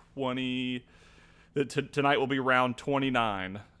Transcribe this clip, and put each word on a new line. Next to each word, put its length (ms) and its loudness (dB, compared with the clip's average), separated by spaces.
twenty, 720 -4
the, 100 0
t-, 200 -6
tonight 360 2
will 80 2
be 120 0
round 360 2
twenty-nine. 840 0